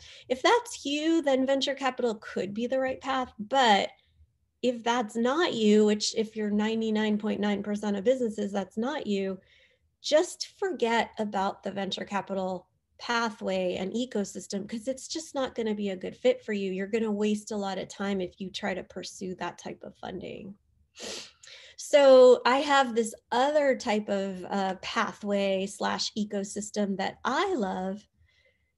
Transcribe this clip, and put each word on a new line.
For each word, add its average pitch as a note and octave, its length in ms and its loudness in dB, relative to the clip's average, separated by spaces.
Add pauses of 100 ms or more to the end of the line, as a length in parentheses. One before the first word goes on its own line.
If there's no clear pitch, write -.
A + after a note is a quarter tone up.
(280)
If B3+ 140 -4
that's A#4 440 2
you, D#4 360 0
then C4 220 2
venture C4+ 300 0
capital B3+ 400 -2
could F#3+ 400 -6
be A3+ 120 -4
the C4 120 0
right C4 220 -2
path. C4 380 -4
But A3 520 4 (720)
if A#3 220 -2
that's A#3 320 -2
not C4+ 380 2
you, G#3+ 300 6
which G#3 300 2
if A3 220 -4
you're G#3+ 140 -4
ninety-nine G#3+ 680 0
point G#3 220 -2
nine G3+ 240 0
percent G#3 320 -2
of F#3+ 80 -6
businesses, G#3+ 480 0
that's G3 260 -6
not C4 300 -4
you, F#3+ 320 -2 (600)
just - 580 0
forget A#3 600 0
about G3+ 460 -2
the G3 80 -4
venture G3 320 -6
capital F#3+ 640 -6 (280)
pathway G3+ 800 -2
and F#3+ 180 -4
ecosystem, G#3 760 -6
'cause A3+ 180 -8
it's C4 220 -6
just - 260 -10
not C4 200 -4
gonna G#3+ 200 -2
be G3+ 160 -4
a F#3 60 -6
good F3+ 200 -10
fit B3+ 280 2
for A3 80 -6
you. G3 180 -4
You're F#3+ 160 -4
gonna A3 240 -2
waste G#3 400 -2
a A3 60 -6
lot G3 200 -4
of - 120 -8
time G3 320 -4
if F3+ 200 -8
you F#3 100 -8
try F#3+ 220 -6
to F#3 120 -6
pursue F#3 500 -12
that F3 240 -8
type - 240 -14
of - 140 -18
funding. - 580 -12 (1200)
So C4 680 10
I B3+ 120 4
have C#4 360 4
this A3 180 0 (200)
other C#4 440 2
type G#3+ 320 -2
of, G3 400 -2
uh, F#3+ 320 -2
pathway G3 840 -2
slash G3+ 500 -4
ecosystem G#3 840 -4
that G3 260 -4
I F4 300 0
love, F#3+ 520 -4 (720)